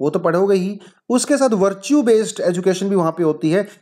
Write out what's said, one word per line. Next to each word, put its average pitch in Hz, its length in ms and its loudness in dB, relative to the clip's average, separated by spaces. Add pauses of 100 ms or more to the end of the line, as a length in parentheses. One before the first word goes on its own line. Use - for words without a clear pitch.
वो 143 80 0
तो 175 100 -2
पढ़ोगे 180 360 2
ही। 196 240 -4 (300)
उसके 254 280 0
साथ 262 120 2
वर्च्यू 196 520 0
बेस्ड 220 380 0
एजुकेशन 185 500 -2
भी 202 60 0
वहाँ 165 160 0
पे 175 120 -4
होती 156 280 0
है, 196 160 0 (140)